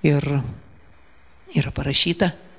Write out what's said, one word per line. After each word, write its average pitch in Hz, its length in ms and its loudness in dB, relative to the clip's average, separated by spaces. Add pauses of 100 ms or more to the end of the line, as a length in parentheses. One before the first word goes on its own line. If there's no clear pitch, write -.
Ir 143 400 2 (1120)
yra - 160 -2
parašyta 160 640 0 (240)